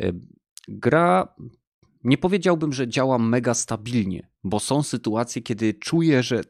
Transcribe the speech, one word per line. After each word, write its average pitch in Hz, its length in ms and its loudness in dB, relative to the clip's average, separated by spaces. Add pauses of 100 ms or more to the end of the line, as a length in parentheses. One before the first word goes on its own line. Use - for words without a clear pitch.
Y, 90 120 -2 (540)
gra, 170 600 2 (760)
nie 127 140 4
powiedziałbym, 175 560 0
że 131 140 -2
działa 131 300 0
mega 117 360 2
stabilnie, 107 760 -4 (140)
bo 101 160 -2
są 143 240 0
sytuacje, 117 580 -4
kiedy 110 320 -2
czuję, 160 500 2
że 117 260 -2